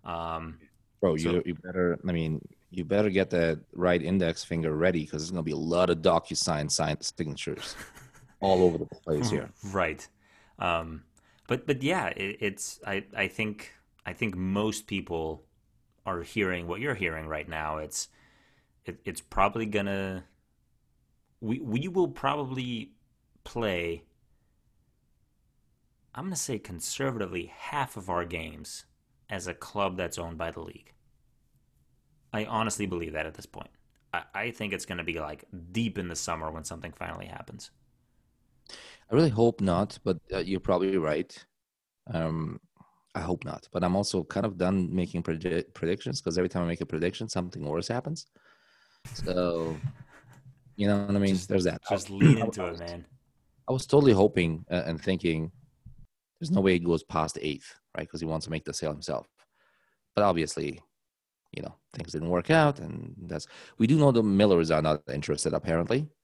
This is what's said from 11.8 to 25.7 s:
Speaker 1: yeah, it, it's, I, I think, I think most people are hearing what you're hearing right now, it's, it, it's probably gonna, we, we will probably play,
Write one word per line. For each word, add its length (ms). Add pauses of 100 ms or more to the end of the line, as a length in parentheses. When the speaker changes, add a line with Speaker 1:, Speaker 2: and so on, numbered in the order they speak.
Speaker 1:
yeah, 260
it, 320
it's, 460
I, 180 (100)
I 140
think, 440 (340)
I 60
think 240
most 500
people 580 (600)
are 160
hearing 440
what 140
you're 140
hearing 320
right 220
now, 300
it's, 300 (760)
it, 200
it's 160
probably 460
gonna, 580 (1160)
we, 200
we 280
will 200
probably 840 (520)
play, 600 (2000)